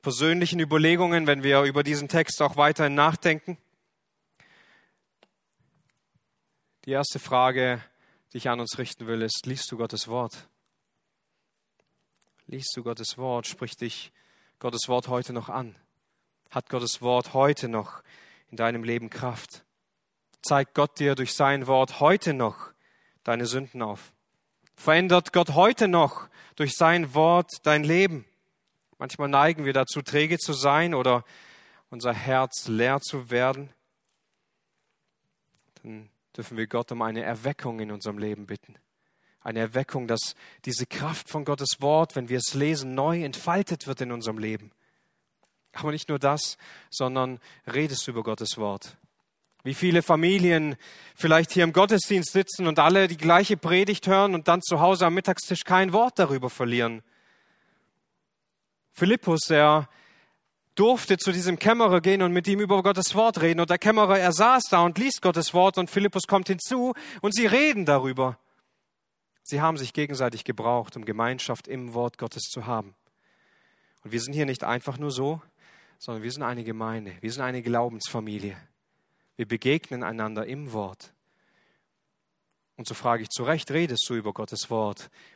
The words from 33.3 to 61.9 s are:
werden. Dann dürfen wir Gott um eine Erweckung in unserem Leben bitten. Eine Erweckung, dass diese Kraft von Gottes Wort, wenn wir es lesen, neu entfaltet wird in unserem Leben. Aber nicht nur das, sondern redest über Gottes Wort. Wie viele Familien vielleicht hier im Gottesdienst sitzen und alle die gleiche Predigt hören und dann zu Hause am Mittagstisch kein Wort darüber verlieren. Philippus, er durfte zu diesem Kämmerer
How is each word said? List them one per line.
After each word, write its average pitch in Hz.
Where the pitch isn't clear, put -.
werden. 131
Dann 110
dürfen 117
wir 110
Gott 120
um 117
eine 110
Erweckung 117
in 107
unserem 104
Leben 104
bitten. -
Eine 113
Erweckung, 123
dass -
diese 123
Kraft 151
von 151
Gottes 139
Wort, 156
wenn 123
wir 127
es -
lesen, 139
neu 160
entfaltet 170
wird 135
in 123
unserem 113
Leben. 107
Aber 151
nicht 151
nur 143
das, 143
sondern 127
redest 139
über 117
Gottes 110
Wort. 101
Wie 135
viele 170
Familien 165
vielleicht 160
hier 175
im 165
Gottesdienst 190
sitzen 190
und 156
alle 185
die 170
gleiche 170
Predigt 180
hören 196
und 160
dann 175
zu 160
Hause 180
am 170
Mittagstisch 185
kein 185
Wort 233
darüber 139
verlieren. 117
Philippus, 175
er 151
durfte 220
zu 190
diesem 180
Kämmerer 208